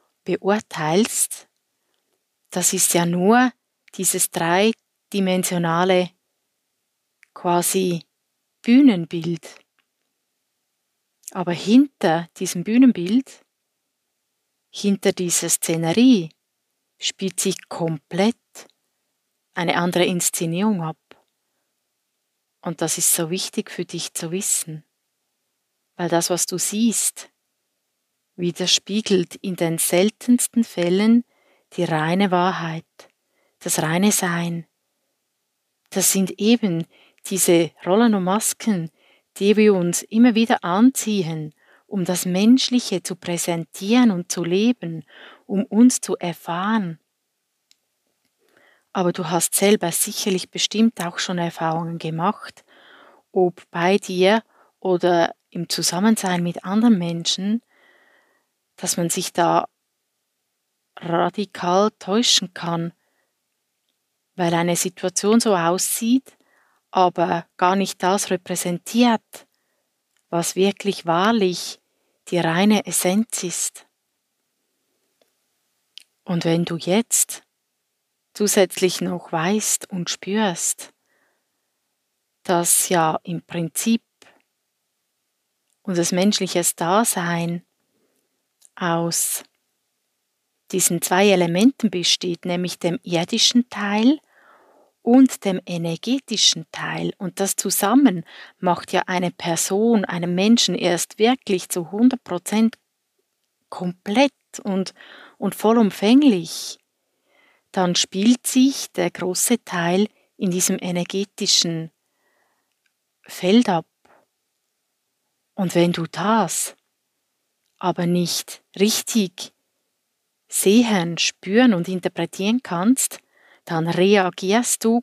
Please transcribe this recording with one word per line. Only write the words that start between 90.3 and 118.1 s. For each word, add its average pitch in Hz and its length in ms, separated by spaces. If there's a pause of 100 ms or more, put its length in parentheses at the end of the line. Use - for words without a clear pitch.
diesen 175 300
zwei 196 280
Elementen 185 600
besteht, 175 560
nämlich 180 340
dem 175 240
irdischen 185 640
Teil 214 500 (840)
und 254 440
dem 185 200
energetischen 170 1080
Teil. 160 460
Und 185 220
das 196 160
zusammen 202 680 (340)
macht 180 320
ja 185 160
eine 180 240
Person, 196 760
einen 175 300
Menschen 196 400
erst 175 440
wirklich 214 500
zu 170 220
hundert 240 320
Prozent 214 540 (920)
komplett 202 640 (300)
und, 190 300 (440)
und 196 180
vollumfänglich. 220 1200 (920)
Dann 180 240
spielt 214 520
sich 262 440
der 175 200
große 185 520
Teil 180 440 (300)
in 185 140
diesem 180 280
energetischen 175 1120 (1300)
Feld 208 480
ab. 165 160 (1700)
Und 180 220
wenn 175 160
du 165 140
das 190 680 (1040)
aber 175 280
nicht 175 580 (160)